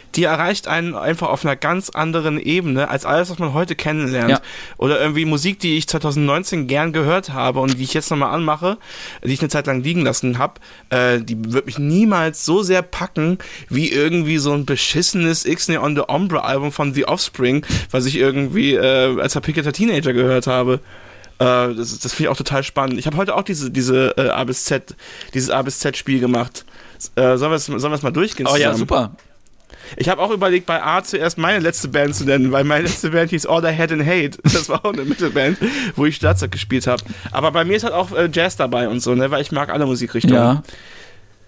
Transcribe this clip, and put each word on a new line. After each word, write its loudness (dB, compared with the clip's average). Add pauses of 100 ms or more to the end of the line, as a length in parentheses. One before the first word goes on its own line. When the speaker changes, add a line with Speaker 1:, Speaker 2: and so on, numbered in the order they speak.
(140)
Speaker 1:
die 2
erreicht 0
einen -2
einfach -2
auf -2
einer 0
ganz -2
anderen -2
Ebene 0
als -4
alles, 2
was -10
man -2
heute -2
kennenlernt. -2
Speaker 2:
Ja. 2 (380)
Speaker 1:
Oder 2
irgendwie 0
Musik, 0
die 0
ich -2
zweitausendneunzehn 0
gern 0
gehört 0
habe 0
und 2
die -4
ich -4
jetzt -2
nochmal 0
anmache, -2 (440)
die 0
ich -4
eine 0
Zeit -2
lang 0
liegen 0
lassen 0
hab, -4 (300)
äh, 2
die -6 (160)
wird 0
mich -10
niemals 2
so 2
sehr 2
packen -2 (320)
wie 0
irgendwie 2
so 0
ein -2
beschissenes 0
Ixnay 0
on 0
the 0
Ombre 0
Album -2
von -2
The 0
Offspring, 0 (240)
was 0
ich -2
irgendwie, 2
äh, 2
als 0
verpickelter -2
Teenager 2
gehört 2
habe. 2 (580)
Äh, 2
das, -6
das -6
finde -2
ich 0
auch 0
total -2
spannend. -2
Ich -4
habe -2
heute 0
auch 0
diese, -4
diese, 2
äh, 2
A 0
bis -4
Z, -4 (400)
dieses -2
A 2
bis -6
Z -2
Spiel 0
gemacht. 0 (520)
Äh, 4
sollen 0
wir 2
es, -4
sollen -4
wir -2
es -4
mal 0
durchgehen 0
Speaker 2:
Oh 2
ja, 4
Speaker 1:
zusammen? -2
Speaker 2:
super. 0 (840)
Speaker 1:
Ich -2
habe 0
auch 2
überlegt, 2
bei 0
A 2
zuerst -2
meine 2
letzte 0
Band 2
zu -4
nennen, 4
weil 4
meine 2
letzte -2
Band 2
hieß -2
All 2
I 2
Had 0
and 0
Hate. 0
Das 2
war -2
auch 0
eine -4
Metalband, 0 (380)
wo 2
ich 0
Schlagzeug 2
gespielt -2
habe. 0 (300)
Aber 0
bei 2
mir 2
ist -2
halt -2
auch, -2
äh, 2
Jazz 0
dabei 0
und -2
so, 2
ne, 2
weil 0
ich -8
mag -2
alle 0
Musikrichtungen. 2
Speaker 2:
Ja. 4 (840)